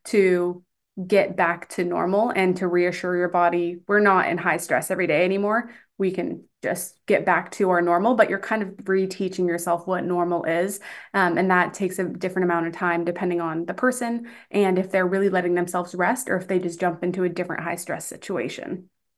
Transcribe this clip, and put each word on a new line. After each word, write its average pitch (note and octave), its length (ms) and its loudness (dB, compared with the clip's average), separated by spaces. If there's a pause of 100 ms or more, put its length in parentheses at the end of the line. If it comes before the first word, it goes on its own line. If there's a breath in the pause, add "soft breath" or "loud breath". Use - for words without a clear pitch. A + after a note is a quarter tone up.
to F3+ 600 2 (440)
get F#3+ 280 2
back E3+ 340 0
to - 140 -4
normal F3+ 460 0
and F#3 280 2
to F#3 100 -2
reassure F3+ 500 0
your F3 120 0
body, F3 580 2
"We're G#3 120 4
not G3 280 4
in F3+ 100 0
high E3 200 0
stress D#3 340 0
every F3+ 160 -2
day D#3+ 180 4
anymore. G3+ 460 0 (260 loud breath)
We F#3+ 140 0
can E3+ 320 -6 (180)
just - 460 -6
get - 180 2
back F3+ 260 0
to F#3+ 200 0
our F3 100 4
normal," F3+ 340 2
but A3 140 4
you're G3 100 -2
kind G#3+ 220 -4
of F#3+ 80 -6 (160)
reteaching F#3+ 600 0
yourself E3+ 400 -2
what F#3 180 -2
normal F3 400 0
is. F3 340 -2 (340 loud breath)
Um, F3+ 240 2
and F#3 140 2
that F3 220 2
takes F#3 260 -4
a F#3 60 0
different F3+ 400 -2
amount E3+ 220 2
of E3+ 60 -6
time E3+ 320 0
depending F3 360 -2
on E3 240 -4
the F#3 80 -6
person A#3 540 -2 (240 loud breath)
and F#3+ 260 2
if F#3+ 140 -2
they're F#3 160 2
really G3 220 2
letting F3+ 260 0
themselves F3+ 400 -2
rest F3+ 340 0
or F#3+ 80 0
if F#3 100 -8
they F#3 120 2
just F3 200 -6
jump F3 240 -2
into F3+ 200 -2
a F3+ 60 0
different F3 340 -6
high E3+ 120 -4
stress - 300 -8
situation. - 840 -8 (280)